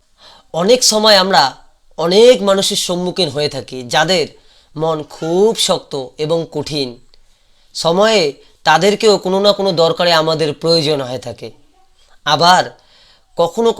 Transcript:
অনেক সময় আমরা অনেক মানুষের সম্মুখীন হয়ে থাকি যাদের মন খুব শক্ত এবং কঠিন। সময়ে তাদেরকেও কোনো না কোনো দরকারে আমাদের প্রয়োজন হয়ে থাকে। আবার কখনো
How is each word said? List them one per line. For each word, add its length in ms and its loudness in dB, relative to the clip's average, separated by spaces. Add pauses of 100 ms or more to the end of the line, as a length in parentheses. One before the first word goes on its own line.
(540)
অনেক 280 2 (100)
সময় 320 4
আমরা 200 2 (540)
অনেক 380 6 (140)
মানুষের 380 0
সম্মুখীন 480 -4
হয়ে 200 -2
থাকি 240 -12 (140)
যাদের 320 0 (500)
মন 220 -4 (180)
খুব 340 0 (180)
শক্ত 260 -4 (300)
এবং 160 -2 (160)
কঠিন। 340 -6 (840)
সময়ে 460 0 (440)
তাদেরকেও 480 2 (100)
কোনো 220 -2
না 140 4
কোনো 120 -2 (100)
দরকারে 300 0 (100)
আমাদের 280 -2 (120)
প্রয়োজন 460 0
হয়ে 200 -10
থাকে। 200 -14 (800)
আবার 380 4 (760)
কখনো 320 0 (100)